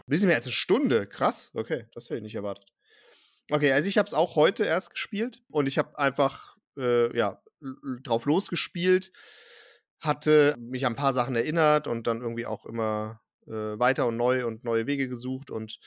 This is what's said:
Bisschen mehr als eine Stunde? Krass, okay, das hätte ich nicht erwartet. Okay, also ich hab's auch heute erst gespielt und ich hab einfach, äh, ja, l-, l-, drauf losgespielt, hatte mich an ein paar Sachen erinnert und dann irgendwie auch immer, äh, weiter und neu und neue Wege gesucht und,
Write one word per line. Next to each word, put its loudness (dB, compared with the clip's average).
Bisschen 2
mehr 4
als -4
eine -6
Stunde? 2
Krass, -2
okay, -6
das -14
hätte -8
ich -10
nicht -10
erwartet. -8
Okay, 2
also 2
ich 2
hab's 0
auch 0
heute 4
erst -2
gespielt -6
und 0
ich -2
hab -2
einfach, -2
äh, 2
ja, 0
l-, -10
l-, -8
drauf 0
losgespielt, 0
hatte 4
mich -4
an 0
ein -6
paar 0
Sachen 0
erinnert 2
und -4
dann -2
irgendwie -6
auch -6
immer, -4
äh, -16
weiter 2
und -2
neu 0
und -8
neue 0
Wege -2
gesucht -8
und, -8